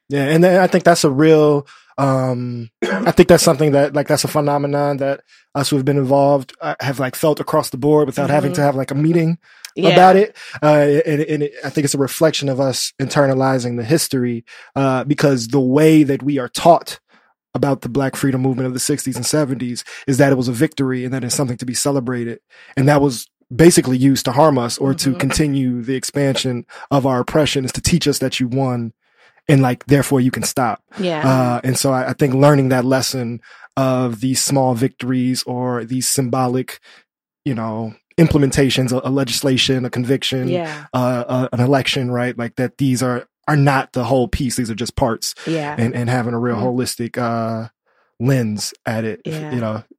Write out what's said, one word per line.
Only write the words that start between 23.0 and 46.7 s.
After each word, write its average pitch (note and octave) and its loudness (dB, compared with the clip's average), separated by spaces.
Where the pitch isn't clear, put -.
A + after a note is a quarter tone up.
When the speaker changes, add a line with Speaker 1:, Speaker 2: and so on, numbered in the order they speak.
Speaker 1:
basically C3 6
used C3+ 2
to B2+ -2
harm C#3+ 4
us A#2+ -2
or C3+ 0
to C#3 -2
Speaker 2:
Mm-hmm. - -4
Speaker 1:
continue C3+ 0
the B2+ -4
expansion C3 -4
of C#3 2
our B2+ 0
oppression, C#3 0
is B2+ -6
to - -8
teach - 0
us C3+ -2
that C3 -4
you B2 -2
won B2 -2
and, C#3 4
like, B2 0
therefore C#3 2
you B2+ 2
can A2+ -8
stop. A#2+ -2
Speaker 2:
Yeah. E3 -2
Speaker 1:
Uh, B2+ 2
and B2+ -2
so C#3 0
I, B2+ -2
I B2+ -6
think C3+ 0
learning C#3 4
that B2+ 2
lesson B2 -2
of B2+ -2
these C3 -2
small C3 0
victories B2+ -2
or B2 -6
these B2 -4
symbolic, B2+ -2
you C#3 -4
know, A2+ -6
implementations, C3+ 2
a, B2+ -4
a C3 -4
legislation, C3 -2
a A#2+ -6
conviction, B2+ -4
Speaker 2:
Yeah. D#3 -6
Speaker 1:
uh, B2+ -2
uh, C3 -2
an A#2 -4
election, C3 0
right? B2 -4
Like, A#2 -8
that B2+ -6
these B2+ 0
are, B2 -4
are D3+ 2
not C#3 2
the B2 -4
whole B2+ 0
piece. B2 -4
These A#2 -4
are A2 -6
just A2+ -8
parts. - -2
Speaker 2:
Yeah. D3+ -6
Speaker 1:
And, A#2 -2
and A#2+ -4
having A#2+ -2
a A#2 -4
real A#2+ -2
Speaker 3:
Mm-hmm. B2 -2